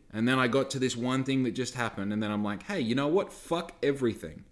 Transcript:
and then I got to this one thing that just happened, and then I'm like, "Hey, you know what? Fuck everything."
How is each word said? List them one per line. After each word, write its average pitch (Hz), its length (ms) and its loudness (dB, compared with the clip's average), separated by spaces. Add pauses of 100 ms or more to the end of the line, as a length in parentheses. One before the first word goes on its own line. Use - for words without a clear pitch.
(120)
and 110 140 2
then 131 140 4
I 127 80 4
got 131 220 2
to 131 100 -2
this 123 160 0
one 127 260 0
thing 135 220 2
that 117 80 0
just 123 220 -4
happened, 107 380 -2
and 107 80 0
then 107 120 0
I'm 107 100 0
like, 101 220 -4
"Hey, 202 160 -4
you 120 160 0
know 143 100 2
what? 180 260 2
Fuck 170 400 -4 (120)
everything." 120 680 0